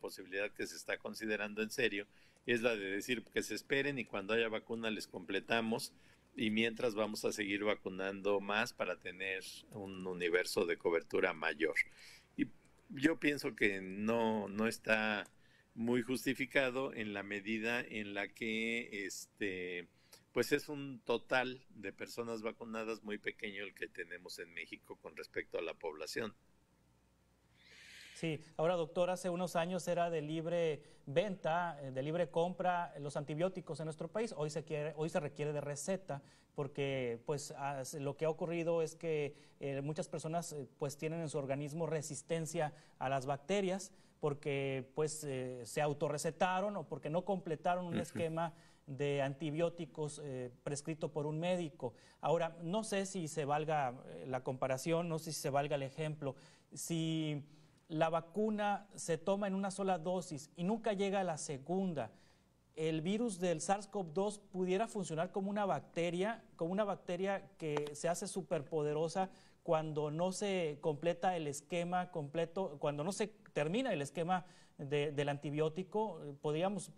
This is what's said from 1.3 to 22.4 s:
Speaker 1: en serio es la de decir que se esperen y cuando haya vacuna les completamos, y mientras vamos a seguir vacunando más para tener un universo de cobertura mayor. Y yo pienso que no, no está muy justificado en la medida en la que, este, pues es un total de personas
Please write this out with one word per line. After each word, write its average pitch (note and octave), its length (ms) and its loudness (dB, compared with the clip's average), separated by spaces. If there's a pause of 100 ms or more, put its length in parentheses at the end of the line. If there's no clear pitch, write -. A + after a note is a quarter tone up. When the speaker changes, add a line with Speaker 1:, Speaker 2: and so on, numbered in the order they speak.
Speaker 1:
en A2 80 -2
serio G2+ 380 0 (380)
es A#2+ 160 4
la A#2+ 120 6
de G2 160 0
decir G#2 320 -2
que - 220 0
se A2 100 -4
esperen C#3 460 0
y G#2+ 40 -4
cuando G#2 300 -2
haya A#2 140 4
vacuna A2 420 -2
les F#2+ 160 -4
completamos, A2 840 0 (460)
y A2 120 2
mientras A2+ 440 2
vamos G#2+ 300 0
a A2 80 2
seguir G2+ 320 0
vacunando G2 760 0
más G#2 340 0
para F#2 260 -2
tener F#2+ 420 -4 (280)
un F#2+ 360 -8
universo F2 600 4
de E2+ 100 2
cobertura F2+ 560 2
mayor. D#2 440 0 (600)
Y D3 120 0 (420)
yo D#3 280 2
pienso C#3+ 380 0
que G2 240 4
no, G#2+ 680 2
no G#2+ 180 0
está G#2+ 600 2 (480)
muy A#2+ 280 2
justificado C3 920 0
en G#2+ 220 -4
la G2+ 80 -2
medida G#2+ 580 0
en G#2 320 -6
la G2+ 160 -2
que, A2+ 800 -2
este, F2+ 840 -4 (440)
pues B2 200 2
es C#3+ 160 2
un C#3 380 -8
total B2+ 640 0
de G2+ 240 -10
personas A2+ 480 -6